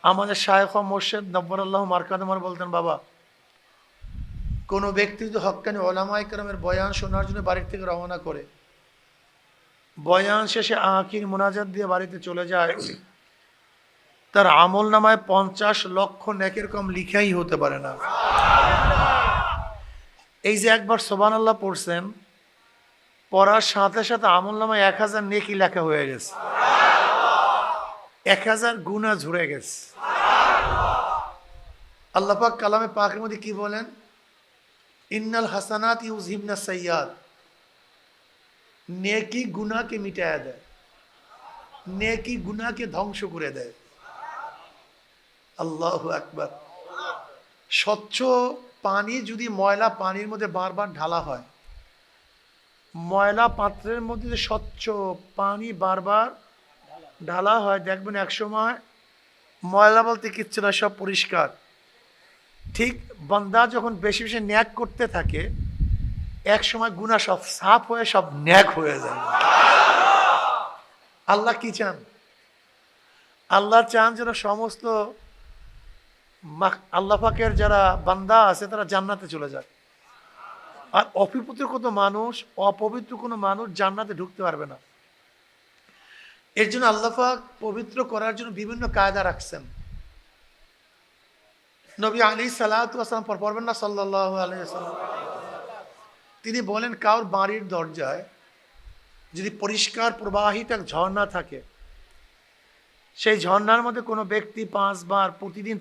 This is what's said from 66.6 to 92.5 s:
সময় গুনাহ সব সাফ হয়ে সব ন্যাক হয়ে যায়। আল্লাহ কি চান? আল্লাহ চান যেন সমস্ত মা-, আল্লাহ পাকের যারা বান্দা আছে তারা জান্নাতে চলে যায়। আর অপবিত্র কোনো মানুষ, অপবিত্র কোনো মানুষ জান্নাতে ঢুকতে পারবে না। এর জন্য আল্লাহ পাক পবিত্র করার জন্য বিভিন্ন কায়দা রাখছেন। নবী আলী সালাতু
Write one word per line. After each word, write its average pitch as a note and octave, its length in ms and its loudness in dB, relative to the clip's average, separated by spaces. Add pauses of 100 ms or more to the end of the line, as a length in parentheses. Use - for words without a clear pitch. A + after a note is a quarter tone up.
সময় A3+ 260 -2
গুনাহ G#3+ 280 0
সব G3 260 0
সাফ G#3+ 480 4
হয়ে A#3 140 0
সব E3+ 300 0
ন্যাক E3 340 8
হয়ে D3+ 300 -2
যায়। - 200 -6 (2000)
আল্লাহ G#3 260 2
কি A3+ 180 -8
চান? F#3+ 320 -6 (1500)
আল্লাহ G#3 320 6
চান A#3 340 4
যেন A#3 180 -4
সমস্ত A3 720 -4 (1400)
মা-, E3+ 340 -2 (140)
আল্লাহ G3 300 2
পাকের A3 340 0
যারা G3+ 400 6
বান্দা F#3+ 480 4
আছে G3 240 2
তারা G#3+ 160 -6
জান্নাতে G3 440 -2
চলে D3 220 -8
যায়। C3+ 140 -12 (1300)
আর G3 140 4 (100)
অপবিত্র A#3+ 520 -2
কোনো B3 220 -4
মানুষ, G#3 540 -2 (140)
অপবিত্র G#3+ 600 -2
কোনো A#3 180 -8
মানুষ G3+ 340 -2
জান্নাতে G3+ 440 -2
ঢুকতে F3+ 300 -10
পারবে D#3 220 -4
না। C3+ 120 -20 (1800)
এর G#3+ 140 2
জন্য B3 160 -2
আল্লাহ A3 240 4
পাক B3 300 0 (200)
পবিত্র A3+ 440 -6
করার A3 320 -4
জন্য A#3 140 -12
বিভিন্ন A3 400 -8
কায়দা G3 340 2
রাখছেন। E3 380 -6 (2500)
নবী A3 200 0
আলী A3 280 4
সালাতু A#3 480 0